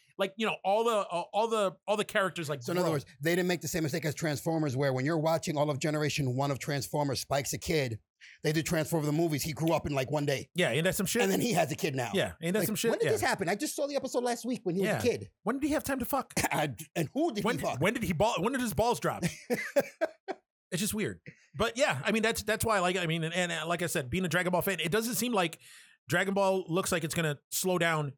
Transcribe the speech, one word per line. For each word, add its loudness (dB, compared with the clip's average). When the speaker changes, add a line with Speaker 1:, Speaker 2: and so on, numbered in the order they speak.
Speaker 1:
like, -2
you 0
know, 0
all 2
the, 2
uh, -2
all 2
the, 2
all 2
the -2
characters, 0
like, -4
Speaker 2:
So -6
in 0
other 2
Speaker 1:
grow. 2
Speaker 2:
words, -2
they 2
didn't 2
make 0
the -6
same -2
mistake -2
as 0
Transformers, 0
where 2
when 0
you're 2
watching 0
all 2
of -4
Generation 0
One 0
of -2
Transformers, -2
Spike's -2
a -4
kid. 0
They 2
did 0
Transformers 0
the 2
movies. 2
He -4
grew 0
up 0
in, -2
like, 0
one 0
day. -2
Speaker 1:
Yeah, 2
ain't 2
that 2
some 0
shit? 2
Speaker 2:
And 4
then 2
he 2
has 2
a -2
kid -2
now. 0
Speaker 1:
Yeah, 0
ain't 0
that 2
Speaker 2:
Like, 2
Speaker 1:
some -2
shit? 0
Speaker 2:
when 0
did 2
Speaker 1:
Yeah. 4
Speaker 2:
this 0
happen? 2
I 2
just -6
saw -2
the -4
episode -2
last -2
week -2
when 0
he 0
was 2
a 0
Speaker 1:
Yeah. 0
Speaker 2:
kid. 0
Speaker 1:
When -2
did 0
he 2
have 0
time -2
to -4
fuck? -2
Speaker 2:
<laughs> 0
And -2
who 0
did -2
Speaker 1:
When 2
Speaker 2:
he -6
fuck? -4
Speaker 1:
when 2
did -2
he 0
ball, 2
when 0
did -2
his -4
balls 2
drop? -2
Speaker 2:
<laughs> 2
Speaker 1:
It's -2
just 0
weird. -4
But -2
yeah, 2
I 2
mean, 2
that's, 0
that's -2
why 2
I 2
like, 2
I 0
mean, 0
and, -6
and, 0
uh, -4
like 0
I 0
said, -2
being 0
a -2
Dragon 2
Ball 2
fan, -2
it -2
doesn't 0
seem -2
like 0
Dragon 0
Ball 2
looks 0
like 0
it's -4
gonna 0
slow 0
down 2